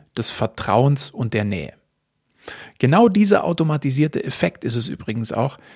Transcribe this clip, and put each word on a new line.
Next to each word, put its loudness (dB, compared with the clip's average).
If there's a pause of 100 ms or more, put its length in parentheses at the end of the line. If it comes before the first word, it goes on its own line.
(160)
des -2
Vertrauens 0
und -6
der 0
Nähe. -4 (1040)
Genau 4
dieser 4
automatisierte 0
Effekt -4
ist -2
es -4
übrigens -6
auch, -2 (180)